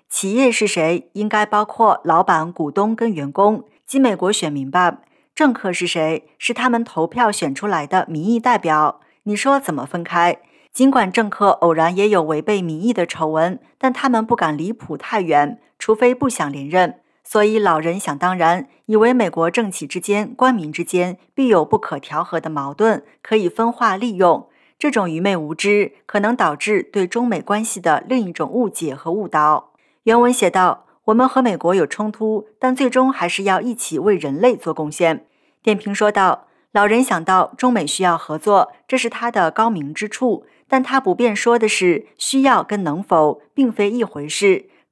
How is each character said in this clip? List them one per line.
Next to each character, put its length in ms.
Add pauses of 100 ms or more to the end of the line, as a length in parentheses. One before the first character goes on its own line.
企 260
业 180
是 160
谁？ 460
应 140
该 160
包 220
括 380
老 180
板、 320
股 160
东 260
跟 160
员 200
工， 320 (240)
即 120
美 160
国 160
选 220
民 160
吧。 300 (360)
政 180
客 180
是 160
谁？ 400 (100)
是 160
他 160
们 140
投 240
票 240
选 240
出 100
来 220
的 220
民 120
意 200
代 160
表。 420 (240)
你 140
说 200
怎 160
么 120
分 180
开？ 380 (320)
尽 180
管 180
政 200
客 220
偶 200
然 240
也 140
有 140
违 180
背 200
民 220
意 80
的 140
丑 220
闻， 300 (200)
但 160
他 160
们 160
不 100
敢 220
离 160
谱 240
太 240
远， 400 (160)
除 180
非 180
不 140
想 240
连 160
任。 280 (280)
所 180
以 160
老 220
人 180
想 200
当 200
然， 300 (200)
以 100
为 160
美 160
国 200
政 220
企 160
之 140
间、 340
官 180
民 160
之 140
间 340 (160)
必 140
有 160
不 140
可 200
调 240
和 200
的 80
矛 240
盾， 320 (160)
可 160
以 100
分 240
化 240
利 220
用。 320 (280)
这 140
种 180
愚 120
昧 160
无 180
知， 380 (120)
可 140
能 160
导 180
致 300
对 240
中 180
美 140
关 240
系 160
的 260
另 220
一 60
种 160
误 180
解 260
和 200
误 120
导。” 460 (320)
原 160
文 140
写 160
道 380 (180)
，“我 80
们 160
和 120
美 140
国 180
有 140
冲 240
突， 380 (100)
但 160
最 140
终 200
还 200
是 140
要 180
一 120
起 240
为 200
人 180
类 220
做 160
贡 180
献。” 340 (360)
点 160
评 160
说 160
道 380 (240)
，“老 140
人 180
想 220
到 320
中 140
美 140
需 160
要 160
合 220
作， 320 (160)
这 100
是 120
他 200
的 220
高 180
明 240
之 140
处， 380 (240)
但 120
他 200
不 120
便 220
说 240
的 80
是 400 (100)
需 260
要 200
跟 180
能 220
否 380 (120)
并 160
非 220
一 100
回 260
事， 420 (220)